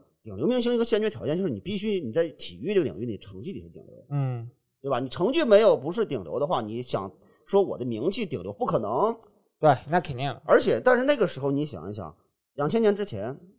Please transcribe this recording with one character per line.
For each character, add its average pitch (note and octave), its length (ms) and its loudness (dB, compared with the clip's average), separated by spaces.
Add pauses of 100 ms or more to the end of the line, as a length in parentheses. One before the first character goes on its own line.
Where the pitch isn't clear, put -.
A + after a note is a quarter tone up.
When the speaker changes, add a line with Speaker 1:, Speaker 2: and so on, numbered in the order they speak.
(220)
Speaker 1:
顶 G#2 140 -14
流 A2 100 -4
明 B3 160 2
星 A#3+ 120 0
一 A#3+ 40 0
个 A3+ 60 0
先 G#3+ 180 2
决 G#3+ 80 0
条 - 160 -6
件 D3 120 0
就 F#3+ 60 -2
是 F#3 60 -2
你 G#2 120 -4
必 G3+ 160 -6
须 G3 240 -2
你 A#2+ 100 -6
在 E3 200 0
体 - 300 -14
育 F3 120 -2
这 F#3+ 80 4
个 - 20 0
领 F#2 160 -4
域， A#2 60 -6
你 G#2+ 120 -6
成 F#2+ 240 -16
绩 F3 120 -10
得 A2 80 -12
是 E2+ 80 -18
顶 E2 160 -20
流。 - 240 -20
Speaker 2:
嗯。 B2+ 400 -4 (320)
Speaker 1:
对 C#3 100 -6
吧？ B2 80 0
你 C3 80 -4
成 F3+ 240 0
绩 D#4 140 2
没 G#3+ 160 8
有， F#3+ 160 6
不 C3+ 160 -6
是 A3 120 0
顶 C3+ 200 -4
流 D#2+ 120 -6
的 C#3 80 0
话， D3+ 160 0
你 A2+ 220 -6
想 G2 260 -4 (360)
说 - 160 4
我 B2 160 -2
的 A2+ 80 -6
名 B2 260 -2
气 G#3+ 140 -4
顶 C3 180 -6
流， F#2+ 80 -8
不 A#3+ 140 -6
可 F3 140 0
能。 C#3+ 380 0 (420)
Speaker 2:
对， D3+ 140 6 (160)
那 E3+ 100 2
肯 D3+ 160 -4
定。 C3+ 140 -4 (160)
Speaker 1:
而 B3+ 140 8
且， - 200 2
但 B3 180 6
是 B3 80 0
那 D4 100 4
个 A#3 100 2
时 - 140 -4
候 C#3 100 -2
你 C#3+ 160 0
想 F#2 240 -10
一 G#2 40 -8
想， F2+ 200 -10 (420)
两 C#3+ 140 -2
千 A3+ 120 2
年 G#3 120 6
之 G3+ 120 -4
前， A#2+ 320 -6 (220)